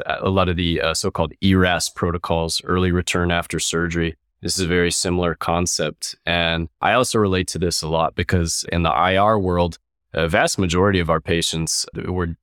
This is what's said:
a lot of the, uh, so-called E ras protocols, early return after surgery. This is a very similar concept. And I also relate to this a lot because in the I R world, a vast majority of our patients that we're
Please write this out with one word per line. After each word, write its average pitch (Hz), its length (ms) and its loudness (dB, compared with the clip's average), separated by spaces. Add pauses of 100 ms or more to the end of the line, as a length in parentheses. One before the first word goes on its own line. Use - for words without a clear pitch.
a - 240 -2
lot 95 200 2
of 87 80 0
the, 85 240 0
uh, 80 120 0
so-called 82 380 -2 (100)
E 95 140 4
ras 90 320 4
protocols, 85 800 -4
early 90 260 0
return 90 400 0
after 85 260 -2
surgery. 82 600 -2 (240)
This 92 180 -4
is 92 60 -2
a - 20 0
very 87 240 2
similar 87 420 0
concept. - 920 -4
And 82 420 0 (140)
I 95 100 2
also 120 280 2
relate 92 300 2
to - 80 -6
this 85 240 -2
a 80 60 -6
lot 80 280 0
because 85 540 0
in 85 140 0
the 80 80 2
I 90 240 2
R 107 240 4
world, 87 400 0 (340)
a 82 140 0
vast 110 300 0
majority 92 420 2
of 82 100 0
our 80 120 2
patients 82 720 -2
that - 180 -8
we're 85 320 -4